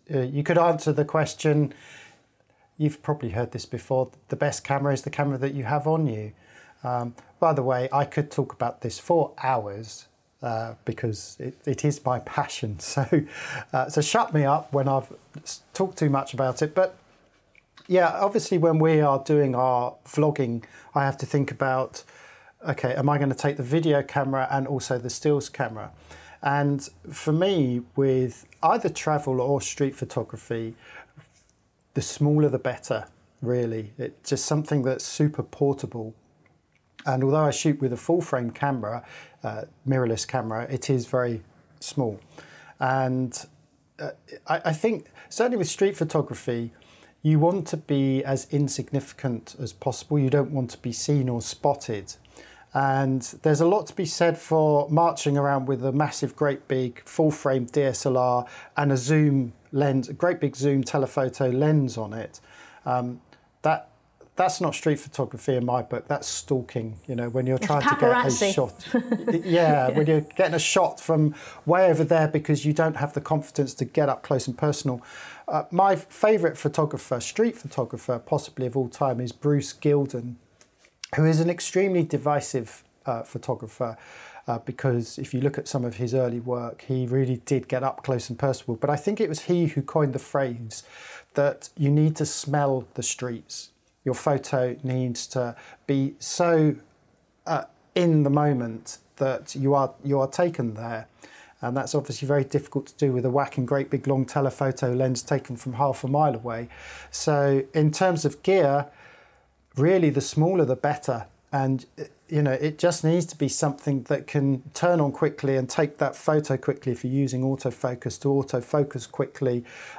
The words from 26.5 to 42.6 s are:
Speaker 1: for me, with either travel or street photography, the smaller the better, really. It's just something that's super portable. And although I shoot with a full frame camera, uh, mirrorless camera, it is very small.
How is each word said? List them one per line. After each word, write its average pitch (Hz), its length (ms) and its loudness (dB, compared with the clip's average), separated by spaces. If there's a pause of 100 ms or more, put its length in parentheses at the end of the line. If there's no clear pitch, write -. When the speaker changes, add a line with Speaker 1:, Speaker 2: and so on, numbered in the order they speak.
Speaker 1:
for 151 200 -2
me, 156 500 2 (140)
with 131 500 0 (160)
either 190 280 2
travel 147 520 -2
or 139 200 0
street 139 340 -2
photography, 113 800 -6 (1160)
the 139 80 0
smaller 151 480 4
the 127 100 0
better, 120 460 -4 (360)
really. 113 560 -2
It's - 320 -10
just 135 160 0
something 151 380 0
that's 131 220 0
super 147 380 0
portable. 117 720 -4 (920)
And 131 180 2
although 151 200 4
I 147 80 4
shoot 143 300 0
with 127 120 0
a 120 40 -4
full 170 240 0
frame 123 300 -2
camera, 120 540 -4 (380)
uh, 110 200 -6 (240)
mirrorless 127 400 0
camera, 113 420 -4
it 131 200 -4
is 127 160 0
very 120 360 -2 (380)
small. 113 400 -4 (600)